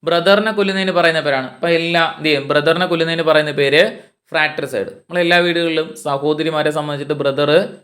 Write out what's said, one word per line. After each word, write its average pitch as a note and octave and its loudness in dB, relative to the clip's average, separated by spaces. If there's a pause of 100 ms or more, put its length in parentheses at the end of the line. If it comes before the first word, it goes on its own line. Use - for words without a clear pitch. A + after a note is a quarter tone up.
ബ്രദറിനെ G3 2
കൊല്ലുന്നതിന് F#3+ -2
പറയുന്ന E3 2
പേരാണ്. C3 -2
അപ്പോൾ E3+ -2
എല്ലാ E3+ 0 (140)
എന്ത് D3+ -4
ചെയ്യും? C#3 2
ബ്രദറിനെ D#3+ 2
കൊല്ലുന്നതിന് E3 -2
പറയുന്ന D3+ 2
പേര് C#3+ 4 (480)
ഫ്രാട്രിസൈഡ്. C#3+ -4
നമ്മളെല്ലാ F3 0
വീടുകളിലും E3 -2 (180)
സഹോദരിമാരെ D3+ -2
സംബന്ധിച്ചിട്ട് D3 -6
ബ്രദർ C#3+ 0 (340)